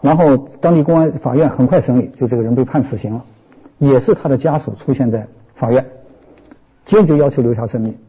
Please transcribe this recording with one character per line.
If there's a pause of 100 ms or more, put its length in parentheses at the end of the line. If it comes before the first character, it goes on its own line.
然
后
当
地
公
安
法
院
很
快
审
理，
就
这
个
人
被
判
死
刑
了， (540)
也
是
他
的
家
属
出
现
在 (280)
法
院， (1000)
坚
决
要
求
留
下
生
命。 (100)